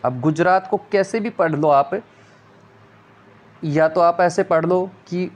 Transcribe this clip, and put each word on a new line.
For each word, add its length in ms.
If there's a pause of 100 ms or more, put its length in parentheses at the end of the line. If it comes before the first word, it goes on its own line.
अब 160
गुजरात 480
को 120 (120)
कैसे 280
भी 100
पढ़ 220
लो 160
आप, 320 (1600)
या 240
तो 120
आप 200
ऐसे 220
पढ़ 240
लो 240 (180)
कि 280